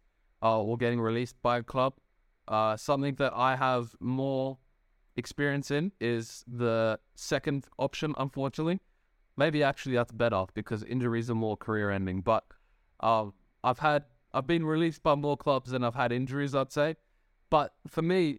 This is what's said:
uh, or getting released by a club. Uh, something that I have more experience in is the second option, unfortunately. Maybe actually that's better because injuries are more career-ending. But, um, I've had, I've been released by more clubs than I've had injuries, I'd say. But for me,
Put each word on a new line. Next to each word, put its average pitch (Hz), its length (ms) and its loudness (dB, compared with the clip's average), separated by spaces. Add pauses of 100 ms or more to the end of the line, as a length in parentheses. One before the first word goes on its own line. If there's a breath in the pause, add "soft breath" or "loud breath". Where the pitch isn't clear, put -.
(420)
uh, 110 180 2
or 110 160 -2
getting 120 240 0
released 117 420 -2
by 120 160 2
a 120 40 -6
club. 131 320 -2 (540)
Uh, 110 280 2
something 139 380 0
that 131 200 0
I 127 220 2
have 127 440 0
more 135 580 -2 (580)
experience 143 540 -2
in 156 300 0
is 117 460 -2
the 113 520 0 (160)
second 143 520 -4 (120)
option, 151 400 -2
unfortunately. 143 640 -2 (560)
Maybe 147 260 4
actually 135 320 0
that's 120 180 2
better 110 320 2 (100)
because 107 300 -6
injuries 117 460 -2
are 117 40 -2
more 110 220 -2
career-ending. 98 640 -2
But, 110 220 2 (560)
um, 107 340 2 (280)
I've 123 160 0
had, 147 260 2 (280)
I've 139 140 -2
been 170 180 2
released 156 380 0
by 151 120 4
more 143 220 0
clubs 131 340 0
than 127 120 0
I've 120 120 0
had 123 180 0
injuries, 131 420 -2
I'd 135 180 -2
say. 151 240 0 (540)
But 147 240 4 (140)
for 160 140 -2
me, 165 360 2